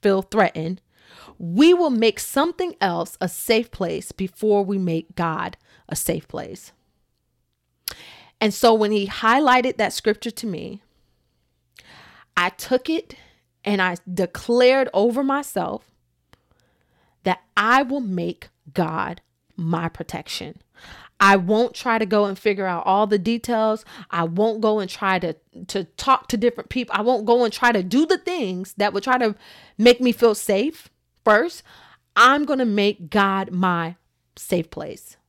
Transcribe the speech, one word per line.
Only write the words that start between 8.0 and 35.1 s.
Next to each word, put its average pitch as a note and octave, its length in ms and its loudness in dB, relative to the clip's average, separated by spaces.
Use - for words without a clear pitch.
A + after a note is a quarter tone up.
And G#3+ 140 0
so A3+ 200 4
when G#3+ 180 0
he G3+ 160 -2
highlighted B3+ 680 2
that G#3 160 -2
scripture G#3+ 380 -4
to - 160 -10
me, G3+ 340 -10
I F3+ 140 0
took B3+ 400 -4
it D#4+ 240 -4
and G3+ 180 0
I F3+ 160 -2
declared B3 840 2
over A#3 280 2
myself C4+ 720 -4
that F#3 180 -2
I A#3 280 4
will C4+ 160 -4
make F3+ 480 -6
God E3 480 -4
my E3+ 340 -2
protection. - 680 -12
I G3 160 6
won't G#3+ 400 0
try A3+ 240 -2
to A3 60 0
go G#3 200 2
and G3 140 -6
figure G3 260 -2
out F3 220 -4
all G3+ 180 4
the G#3 140 2
details. A3 680 -2
I E3+ 140 -2
won't G#3 380 -2
go G#3+ 180 2
and G#3 100 -6
try F#3+ 300 -2
to, E3+ 160 -6
to G3 160 -4
talk - 460 0
to A#3+ 80 -2
different A#3 320 -2
people. - 280 -6
I G3+ 40 0
won't A#3 260 0
go A#3+ 160 4
and A3 100 -2
try A#3+ 180 2
to G#3 120 2
do B3 240 2
the F4+ 100 2
things G3 600 -6
that G#3 160 0
would G3+ 100 -4
try B3+ 160 2
to G#3+ 160 0
make A#3+ 240 6
me B3 100 2
feel A3+ 220 4
safe G#3+ 560 -4
first. A3+ 380 2
I'm C4+ 300 6
gonna C4+ 200 0
make G3+ 460 0
God G3 400 0
my F3 460 -2
safe - 360 -4
place. - 460 -14